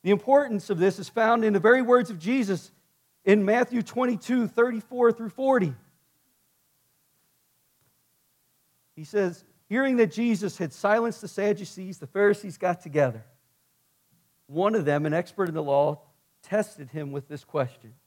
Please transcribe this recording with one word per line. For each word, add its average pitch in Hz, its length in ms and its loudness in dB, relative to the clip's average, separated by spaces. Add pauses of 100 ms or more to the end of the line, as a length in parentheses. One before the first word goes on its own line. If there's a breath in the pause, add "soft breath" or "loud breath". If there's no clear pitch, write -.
The 180 80 -4
importance 233 600 2
of 170 80 -2
this 185 180 2
is 190 100 -12
found 226 380 0
in 214 80 2
the 196 60 2
very 247 240 4
words 247 260 4
of 190 80 -12
Jesus 196 540 -4 (520)
in 202 220 4
Matthew 240 380 0
twenty-two, 247 640 -2
thirty-four 240 640 0
through 226 180 -6
forty. 247 460 0 (3250)
He 156 80 -18
says, 185 400 -2 (240)
"Hearing 262 300 0
that 214 140 4
Jesus 214 460 -2
had 165 160 -6
silenced 226 480 0
the 208 60 -14
Sadducees, 196 720 -6
the 143 80 -16
Pharisees 202 500 0
got 180 240 -4
together. 135 420 -2 (1200)
One 190 280 0
of 170 100 0
them, 147 200 0
an 151 80 -2
expert 175 360 -4
in 156 60 -8
the 160 60 -4
law, 143 380 0 (420)
tested 196 480 -6
him 147 220 -10
with 139 160 -10
this 147 160 -14
question 123 500 -6 (140)